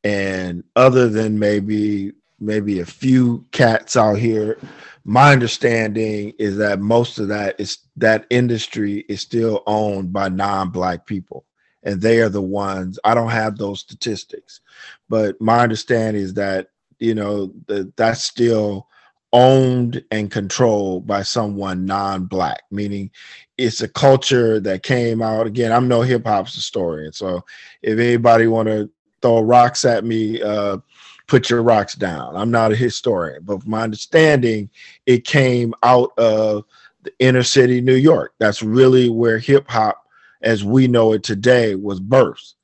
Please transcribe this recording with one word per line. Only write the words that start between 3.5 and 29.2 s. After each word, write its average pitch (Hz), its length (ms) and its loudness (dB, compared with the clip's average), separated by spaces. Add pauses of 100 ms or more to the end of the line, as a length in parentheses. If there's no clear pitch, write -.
cats - 440 0
out 107 220 4
here, 110 400 -2 (480)
my 127 260 6
understanding 110 1040 -2
is 101 200 -4
that 101 240 -2
most 117 380 0
of 101 100 -6
that 104 300 -6
is, 101 180 -10 (180)
that 110 340 0
industry 113 760 -2
is 98 140 -8
still 113 440 -4
owned 104 460 -2
by 98 180 -4
non-Black 92 760 -4
people. - 400 -12 (380)
And 95 180 -6
they 117 200 4
are 110 80 2
the 101 120 -4
ones, 95 640 -6
I 113 80 4
don't 117 160 0
have 110 280 -4
those 101 240 -8
statistics, - 760 -12 (500)
but 107 320 -2
my 113 180 2
understanding 110 600 -2
is 95 120 -8
that, 98 340 -4 (320)
you 110 160 0
know, 101 380 -6 (140)
that 98 280 -6
that's 113 280 0
still 107 640 -2 (460)
owned 127 800 4
and 107 180 -4
controlled 101 800 -2
by 101 160 -2
someone 98 600 -6
non-Black, 95 760 -4 (100)
meaning 101 380 -8 (480)
it's 120 240 -4
a 110 60 -6
culture 123 760 2
that 95 220 -6
came 117 380 -2
out. 110 260 -2
Again, 113 240 -2
I'm 123 160 2
no 120 140 2
hip 123 240 0
hop's 104 300 -2
historian. 80 580 -8
So 90 300 -8 (380)
if 110 180 -2
anybody 117 480 4
wanna 110 420 -2 (320)